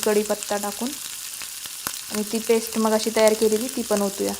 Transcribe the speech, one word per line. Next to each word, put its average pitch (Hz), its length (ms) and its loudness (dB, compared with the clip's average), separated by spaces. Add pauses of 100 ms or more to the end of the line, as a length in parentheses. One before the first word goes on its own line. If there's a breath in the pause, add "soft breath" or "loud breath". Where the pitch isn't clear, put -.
कढीपत्ता 208 520 2
टाकून 202 320 -4
आणि - 1300 -8
ती 208 160 -2
पेस्ट 226 400 2
मगाशी 220 380 2
तयार 214 240 6
केलेली 220 280 2
ती 240 140 -4
पण 208 200 2
ओतूया. 196 380 0